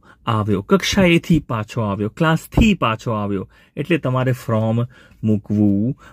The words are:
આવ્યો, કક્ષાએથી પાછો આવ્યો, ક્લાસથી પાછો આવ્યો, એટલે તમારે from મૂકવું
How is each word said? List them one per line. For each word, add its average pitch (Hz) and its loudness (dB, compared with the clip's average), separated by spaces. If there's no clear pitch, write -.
આવ્યો, 107 -2
કક્ષાએથી 180 2
પાછો 117 -6
આવ્યો, 104 -2
ક્લાસથી 165 2
પાછો 117 -4
આવ્યો, 101 -4
એટલે - -2
તમારે 127 0
from 113 -2
મૂકવું 104 2